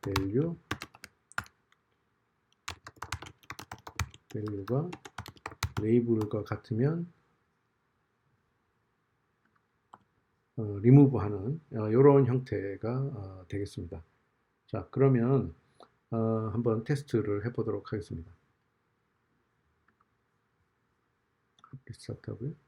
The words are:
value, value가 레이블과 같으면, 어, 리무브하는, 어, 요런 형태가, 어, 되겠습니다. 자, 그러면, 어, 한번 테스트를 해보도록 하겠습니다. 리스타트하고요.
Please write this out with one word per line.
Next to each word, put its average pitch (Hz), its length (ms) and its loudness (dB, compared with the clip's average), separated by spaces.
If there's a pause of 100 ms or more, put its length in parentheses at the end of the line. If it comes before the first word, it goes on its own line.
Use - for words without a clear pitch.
value, 104 520 0 (3750)
value가 107 560 -4 (920)
레이블과 110 640 0
같으면, 143 680 -2 (3500)
어, 104 240 -4
리무브하는, 120 800 6 (120)
어, 107 180 -2
요런 139 360 8
형태가, 110 680 -4
어, 98 520 -8
되겠습니다. 92 540 -8 (640)
자, - 240 -8
그러면, 123 640 4 (560)
어, 113 60 -2
한번 113 680 0
테스트를 104 640 -2
해보도록 107 460 -4
하겠습니다. 101 380 -8 (3500)
리스타트하고요. - 680 -12 (160)